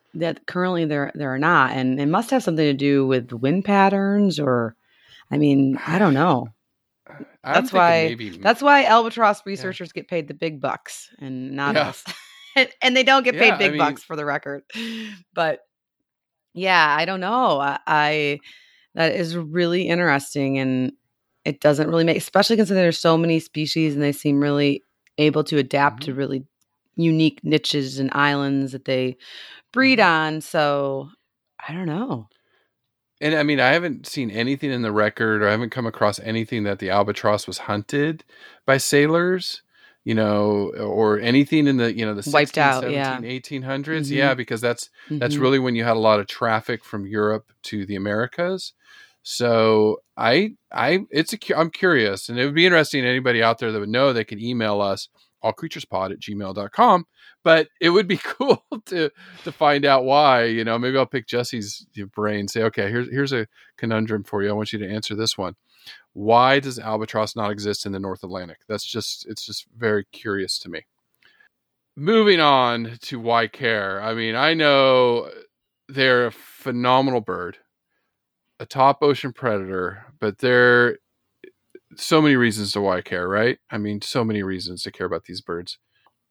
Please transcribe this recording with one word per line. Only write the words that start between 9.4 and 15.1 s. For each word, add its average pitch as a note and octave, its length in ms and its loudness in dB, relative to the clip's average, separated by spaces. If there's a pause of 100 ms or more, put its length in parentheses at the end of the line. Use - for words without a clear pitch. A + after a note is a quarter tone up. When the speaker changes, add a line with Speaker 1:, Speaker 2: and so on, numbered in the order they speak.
Speaker 1:
researchers F#3 420 -10
get - 140 -12
paid E3 200 -4
the - 60 -12
big D#3 280 -8
bucks - 480 -8 (100)
and C3 320 -10
not C#3+ 240 -2
Speaker 2:
Yeah. D3+ 140 0
Speaker 1:
us. - 200 -14
<laughs> - 40 -10 (420)
And, C4 140 2 (120)
and B3+ 160 2
they C4 60 4
don't C4+ 200 6
get B3 120 0
paid G#3 140 4
Speaker 2:
Yeah, G#3+ 40 4
I C#3+ 60 -4
Speaker 1:
big G3 140 2
Speaker 2:
mean D3+ 40 -4
Speaker 1:
bucks D3 240 0
for - 140 -12
the D3 100 -6
record. C#3+ 380 -6 (680)